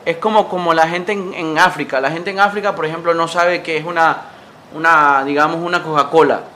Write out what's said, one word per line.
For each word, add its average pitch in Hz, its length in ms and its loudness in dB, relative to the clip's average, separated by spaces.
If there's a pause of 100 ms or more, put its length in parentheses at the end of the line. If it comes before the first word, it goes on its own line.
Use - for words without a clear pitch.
es 170 140 -2
como, 214 300 0
como 175 260 0
la 160 140 4
gente 180 240 -4
en, 190 200 -6
en 160 260 -4
África. 151 420 0
La 135 100 0
gente 175 200 -8
en 190 100 -2
África, 202 340 0
por 160 100 -6
ejemplo, 165 300 -2
no 165 140 0
sabe 175 340 0
qué 165 160 -4
es 156 80 -8
una, 165 320 2 (560)
una, 151 500 4
digamos, 151 380 0
una 175 200 -2
Coca-Cola. 147 580 2 (160)